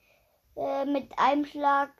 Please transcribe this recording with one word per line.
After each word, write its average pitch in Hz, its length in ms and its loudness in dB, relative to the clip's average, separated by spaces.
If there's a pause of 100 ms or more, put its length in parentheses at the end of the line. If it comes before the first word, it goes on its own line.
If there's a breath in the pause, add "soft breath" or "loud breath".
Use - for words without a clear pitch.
(560)
äh, 277 280 -4
mit 277 340 -4
einem 285 280 2
Schlag, 285 540 0